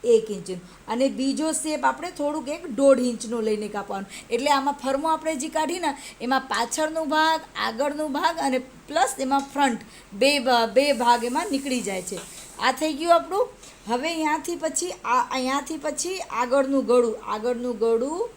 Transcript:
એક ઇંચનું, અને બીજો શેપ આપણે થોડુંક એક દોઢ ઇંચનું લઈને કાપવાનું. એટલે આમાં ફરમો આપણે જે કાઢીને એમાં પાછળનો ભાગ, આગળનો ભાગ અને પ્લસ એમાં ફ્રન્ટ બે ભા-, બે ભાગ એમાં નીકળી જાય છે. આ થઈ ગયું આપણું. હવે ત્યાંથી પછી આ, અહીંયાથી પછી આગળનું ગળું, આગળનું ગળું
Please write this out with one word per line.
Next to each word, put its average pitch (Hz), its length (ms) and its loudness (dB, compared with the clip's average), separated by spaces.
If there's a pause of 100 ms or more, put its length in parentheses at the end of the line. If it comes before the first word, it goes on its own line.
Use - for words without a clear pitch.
એક 226 320 6
ઇંચનું, 180 240 -10 (300)
અને 240 160 2 (120)
બીજો 269 420 0
શેપ 302 300 -2
આપણે 339 280 -6
થોડુંક 294 380 -2
એક 339 80 -12 (160)
દોઢ 269 300 8
ઇંચનું 226 380 -4
લઈને 214 280 -2
કાપવાનું. 196 320 -8 (260)
એટલે 269 160 2
આમાં 277 320 2
ફરમો 269 280 0
આપણે 320 320 -2
જે 320 140 -6
કાઢીને 320 340 -2 (360)
એમાં 262 260 0
પાછળનો 311 520 -2 (100)
ભાગ, 311 260 4 (260)
આગળનો 285 400 -2 (100)
ભાગ 330 300 0
અને 262 120 0 (300)
પ્લસ 349 240 2 (140)
એમાં 269 260 0
ફ્રન્ટ 269 280 2 (320)
બે 240 200 4 (160)
ભા-, 233 280 4
બે 277 100 6 (160)
ભાગ 240 280 4
એમાં 330 240 -2
નીકળી 262 360 -2
જાય 185 200 -6
છે. 190 80 -8 (460)
આ 254 160 4
થઈ 311 220 0
ગયું 339 160 6
આપણું. 392 280 0 (420)
હવે 247 280 0
ત્યાંથી 311 480 -2
પછી 349 300 -4 (100)
આ, 240 180 2 (140)
અહીંયાથી 277 500 -2
પછી 320 300 -4 (260)
આગળનું 269 480 2
ગળું, 240 240 4 (220)
આગળનું 240 480 -4
ગળું 277 520 0